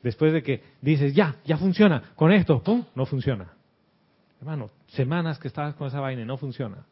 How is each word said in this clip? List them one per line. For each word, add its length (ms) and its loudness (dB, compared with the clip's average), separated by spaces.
Después 300 0
de 100 0
que 200 -4
dices, 320 2
"Ya, 300 2
ya 120 0
funciona, 600 2
con 160 6
esto", 280 4
pum, 240 0
no 100 -2
funciona. 460 -4
Hermano, 300 -10
semanas 500 -4
que 100 -14
estabas 280 -8
con 100 -8
esa 140 -6
vaina 220 -6
y 40 -10
no 120 -8
funciona. 540 -10